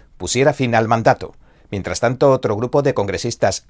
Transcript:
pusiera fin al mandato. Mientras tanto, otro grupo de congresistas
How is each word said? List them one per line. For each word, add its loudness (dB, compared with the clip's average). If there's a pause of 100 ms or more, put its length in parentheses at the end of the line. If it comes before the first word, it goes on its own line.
(180)
pusiera 0
fin -2
al 2
mandato. 0 (380)
Mientras -6
tanto, 2
otro 0
grupo -2
de 0
congresistas -2